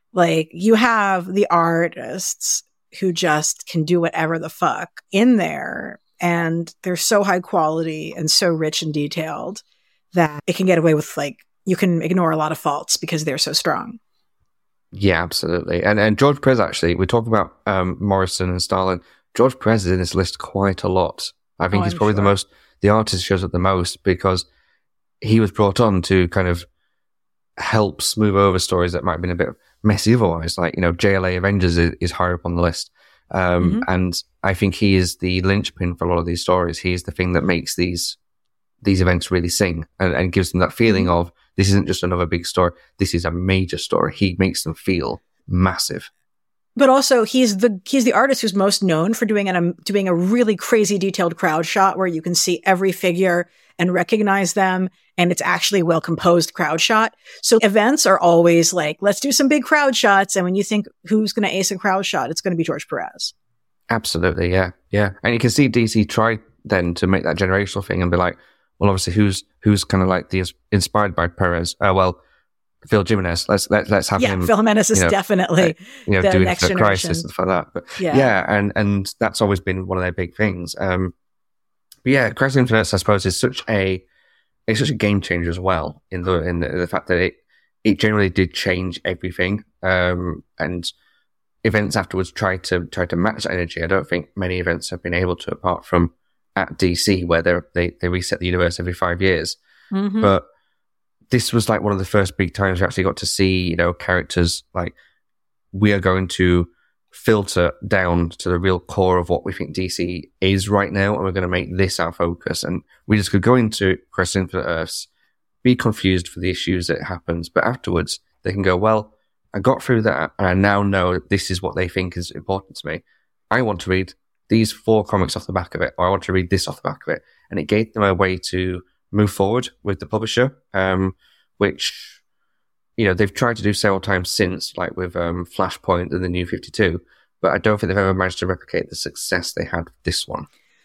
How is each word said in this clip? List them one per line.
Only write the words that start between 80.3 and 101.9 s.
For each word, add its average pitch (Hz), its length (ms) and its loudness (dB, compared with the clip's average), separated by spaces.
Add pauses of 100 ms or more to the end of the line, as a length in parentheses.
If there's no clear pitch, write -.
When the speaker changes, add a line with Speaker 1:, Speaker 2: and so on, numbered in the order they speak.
Speaker 2:
things. 92 440 -2
Um, 92 340 -2 (920)
but 131 80 0
yeah, 131 180 2
Crisis 135 280 0
on 131 40 6
Infinite 113 200 4
Earths, 101 120 -2
I 98 40 0
suppose, 98 280 2
is 90 120 0
such - 300 -2
a, 95 360 0 (640)
it's 113 120 0
such 113 120 0
a 113 40 -2
game 104 260 2
changer 85 280 -4
as 87 100 -6
well 90 520 -2
in 90 120 -8
the, 90 200 0
in 87 160 -2
the, 73 100 -2
the 87 180 -4
fact - 200 -6
that 90 100 2
it, 90 200 0 (460)
it 104 160 2
generally 107 300 2
did 90 240 0
change 92 500 -4
everything. 92 600 -4 (180)
Um, 90 640 -2 (160)
and 85 300 -6 (760)
events 107 320 0
afterwards 92 360 -4
tried 92 340 -4
to, 90 200 -2
tried 87 240 -4
to 87 60 -4
match 98 280 -2
that - 100 -4
energy. 85 300 -6
I 82 40 -4
don't 95 200 -2
think 87 280 -4
many 90 240 -4
events 87 320 -4
have 90 100 -12
been 87 140 -6
able 90 220 0
to, - 140 -10
apart - 320 -4
from 85 300 0 (420)
at 95 220 -4
D 87 180 0
C, 92 300 0
where 82 160 2
they're, 87 320 0
they, 87 280 -2
they 90 60 -2
reset 90 320 -4
the 90 60 -6
universe 90 340 0
every 87 140 -6
five 90 280 -2
years. 90 360 0 (340)
Speaker 1:
Mm-hmm. 196 300 -2
Speaker 2:
But - 240 2 (840)
this - 220 0
was, 117 160 0
like, 107 140 0
one 104 100 0